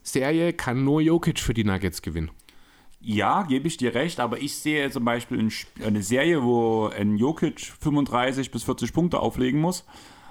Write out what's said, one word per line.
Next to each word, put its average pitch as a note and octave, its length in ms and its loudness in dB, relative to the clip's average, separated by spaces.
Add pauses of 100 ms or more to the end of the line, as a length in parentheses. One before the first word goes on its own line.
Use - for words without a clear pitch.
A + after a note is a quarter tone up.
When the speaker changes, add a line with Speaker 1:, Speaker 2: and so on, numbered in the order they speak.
Speaker 1:
Serie D#3+ 480 0
kann C3 320 -2
nur C#3+ 160 4
Jokic D#3+ 400 2
für A#2+ 140 0
die A2 100 2
Nuggets F#2+ 380 0
gewinnen. D#2+ 300 -4 (680)
Speaker 2:
Ja, A2+ 440 2
gebe C3+ 260 0
ich - 80 -6
dir A#2 180 0
recht, D#3 240 -2
aber A#2+ 220 -4
ich C#3 160 -6
sehe D3+ 340 0
zum A#2+ 140 -2
Beispiel A#2+ 340 -2
ein A2 160 2
Sp-, - 160 -12 (140)
eine G#2 180 0
Serie, C3+ 400 2
wo A2+ 440 2
ein G#2 300 0
Jokic D3+ 440 0
fünfunddreißig C3 920 0
bis A#2 140 -6
vierzig B2 260 -2
Punkte E3 300 0
auflegen B2+ 400 0
muss, F3 240 -2 (460)